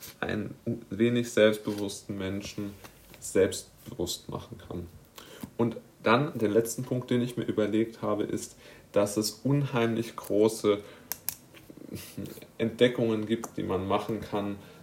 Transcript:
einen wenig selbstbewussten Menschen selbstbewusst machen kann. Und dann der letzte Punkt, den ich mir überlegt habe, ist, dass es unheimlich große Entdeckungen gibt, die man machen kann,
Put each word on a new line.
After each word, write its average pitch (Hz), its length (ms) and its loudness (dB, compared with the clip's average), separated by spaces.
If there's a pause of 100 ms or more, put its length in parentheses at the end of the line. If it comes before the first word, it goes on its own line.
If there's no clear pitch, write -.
(200)
einen 95 340 -4 (360)
wenig 117 400 2
selbstbewussten 107 880 2
Menschen 101 540 -6 (480)
selbstbewusst - 1080 0
machen - 300 -10
kann. 87 280 -10 (720)
Und 117 200 2 (260)
dann 123 340 4
der 110 120 2
letzte 113 340 2
Punkt, 127 280 -4
den 123 120 4
ich 123 140 -4
mir 113 80 -2
überlegt 107 580 0
habe, 107 220 0
ist, - 320 -6 (360)
dass 101 240 2
es - 280 -2
unheimlich 123 720 0
große 104 640 2 (1800)
Entdeckungen 113 680 2
gibt, 113 300 -4
die 101 60 -2
man 95 240 -2
machen 104 340 -2
kann, 101 360 -4 (260)